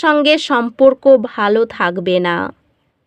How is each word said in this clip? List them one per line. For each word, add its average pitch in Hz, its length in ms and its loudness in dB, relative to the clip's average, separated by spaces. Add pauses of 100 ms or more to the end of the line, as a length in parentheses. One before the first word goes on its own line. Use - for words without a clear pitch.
সঙ্গে 302 320 2 (140)
সম্পর্ক 262 560 0 (300)
ভালো 208 280 0 (140)
থাকবে 180 400 -2 (100)
না। 175 100 -2 (720)